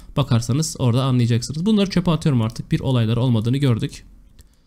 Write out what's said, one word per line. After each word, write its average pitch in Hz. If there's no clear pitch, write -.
Bakarsanız 127
orada 127
anlayacaksınız. 127
Bunları 202
çöpe 175
atıyorum 143
artık. -
Bir 160
olayları 117
olmadığını 117
gördük. 135